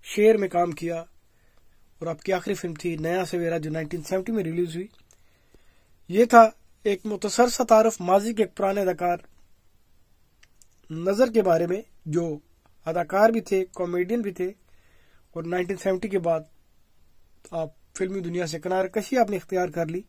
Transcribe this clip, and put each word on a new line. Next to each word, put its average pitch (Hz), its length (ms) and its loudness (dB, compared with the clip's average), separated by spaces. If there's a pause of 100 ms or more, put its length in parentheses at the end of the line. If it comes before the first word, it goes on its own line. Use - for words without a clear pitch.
शेर 214 320 4
में 196 120 -2
काम 175 220 0
किया। 165 280 -8 (1000)
और 160 60 -8
आपकी 165 240 -6
आखिरी 190 240 -2
फिल्म 170 200 -8
थी 170 220 -6
नया 170 280 -2
सवेरा, 170 320 -4
जो 156 120 -6
नाइनटीन 160 320 -6
सेवेंटी 190 300 -4
में 214 120 -2
रिलीज 165 320 -4
हुई। 190 140 -8 (1200)
ये 208 160 4
था 226 260 10 (340)
एक 202 200 -2
मुख्तसर 214 440 0
सा 247 140 -4
तारुफ 220 380 4
माजी 202 320 2
के 214 100 0
एक - 100 -2
पुराने 202 280 -2
अदाकार 175 400 -2 (1700)
नज़र 190 400 0
के 220 120 2
बारे 175 260 2
में, 190 160 -4 (240)
जो 156 340 -2 (440)
अदाकार 180 460 2
भी 226 100 0
थे, 190 220 -2
कॉमेडियन 180 580 -4
भी 202 100 -6
थे, 180 180 -6 (840)
और 165 100 -8
नाइनटीन 180 320 -4
सेवेंटी 190 320 -2
के 190 100 -2
बाद 165 300 -2 (1040)
आप 160 220 -6 (220)
फिल्मी 190 240 -4
दुनिया 170 240 -4
से 156 140 -8
किनार 185 280 -2
कशी 220 300 -4
आपने 208 200 2
इख्तियार 180 320 -4
कर 165 180 -4
ली। 175 220 -8